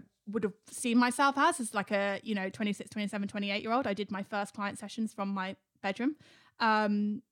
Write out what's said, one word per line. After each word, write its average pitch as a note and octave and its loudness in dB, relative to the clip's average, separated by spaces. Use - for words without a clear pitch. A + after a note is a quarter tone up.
would G#3 -2
have G3 -2
seen A#3+ 0
myself C4+ 4
as, D#4+ 4
as, A3+ -6
like, G3+ -2
a, G3+ 0
you G#3+ -2
know, F#3+ -2
twenty-six, G#3 -2
twenty-seven, G3+ -4
twenty-eight-year-old? G#3+ 0
I G3+ 0
did G3+ -4
my G3 -4
first G3+ -4
client G3+ -6
sessions A3 -6
from G3 -4
my F#3+ -4
bedroom. A#3 0
Um, G#3 2